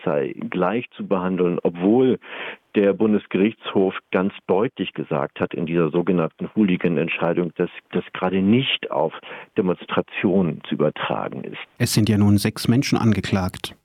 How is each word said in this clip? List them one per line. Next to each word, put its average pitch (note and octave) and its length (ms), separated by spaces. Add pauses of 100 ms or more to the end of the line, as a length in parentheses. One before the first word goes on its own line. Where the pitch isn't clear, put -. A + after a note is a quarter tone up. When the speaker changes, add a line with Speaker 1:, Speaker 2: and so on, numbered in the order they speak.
Speaker 1:
sei C#2+ 300 (160)
gleich F2+ 460
zu G#2+ 100
behandeln, F2+ 560
obwohl G#2 560 (560)
der G2 200
Bundesgerichtshof G2+ 1040 (140)
ganz G2 220 (160)
deutlich G2 440
gesagt C#2+ 480
hat F2 140
in D#2+ 120
dieser E2 240
sogenannten E2+ 640
Hooligan-Entscheidung, E2+ 1000
dass F2 140 (220)
das F2+ 200
gerade F#2 300
nicht A#2+ 480
auf D#2 220 (440)
Demonstrationen F2+ 1120
zu - 60
übertragen - 680
ist. - 140 (200)
Speaker 2:
Es B2 160
sind A2 140
ja G#2+ 100
nun G2+ 200
sechs - 280
Menschen A#2+ 320
angeklagt. F#2+ 880